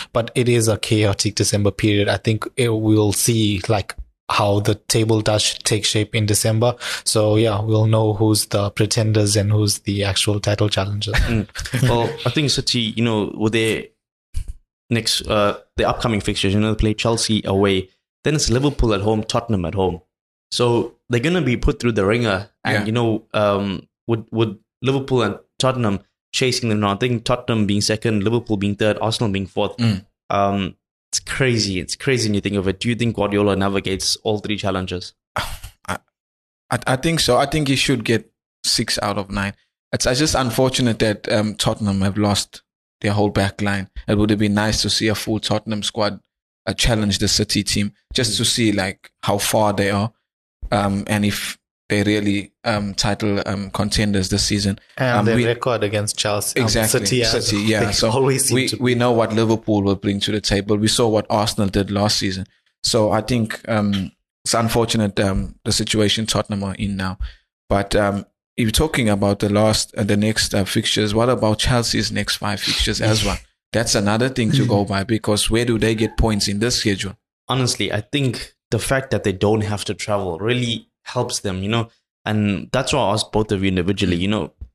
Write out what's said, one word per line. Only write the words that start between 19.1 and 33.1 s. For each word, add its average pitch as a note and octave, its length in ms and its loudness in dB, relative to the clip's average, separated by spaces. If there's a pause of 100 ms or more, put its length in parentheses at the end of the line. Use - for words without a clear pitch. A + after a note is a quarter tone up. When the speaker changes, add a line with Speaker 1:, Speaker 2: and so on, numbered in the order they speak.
Speaker 2:
Tottenham G#2 420 -2
at D#2+ 100 -6
home. F#2 260 0 (500)
So A#2+ 440 0 (140)
they're A#2+ 100 2
gonna E3+ 220 2
be C3 160 2
put - 240 0
through A#2 120 2
the G#2 120 2
ringer, G#2+ 440 0 (140)
and G#2+ 100 -2
Speaker 3:
Yeah. G#2 120 0
Speaker 2:
you G#2+ 80 -2
know, A2+ 400 0
um, G2+ 540 0 (200)
with, A2+ 240 -2
with A2 260 0 (240)
Liverpool C3+ 420 0
and G2+ 160 -2 (200)
Tottenham A#2+ 400 0 (340)
chasing B2 360 0
them G#2 120 2
now, G2+ 120 2
I - 20 0
think A#2 300 -2
Tottenham A#2 400 0
being G2+ 160 0
second, G#2+ 420 0
Liverpool A2+ 320 0
being G2+ 200 -2
third, G#2 260 0
Arsenal A2 300 -2
being G2 160 -2
fourth. G2+ 300 -4
Speaker 3:
Mm. A2+ 280 0 (240)
Speaker 2:
Um, G2+ 460 0 (340)
it's - 100 -4
crazy. G#2 600 0
It's - 160 -8
crazy A2+ 320 0
when G#2 60 0
you G2 60 0
think G2+ 140 -2
of F#2+ 140 0
it. F#2 100 -4
Do - 80 -4
you A#2+ 80 0
think A#2 220 -2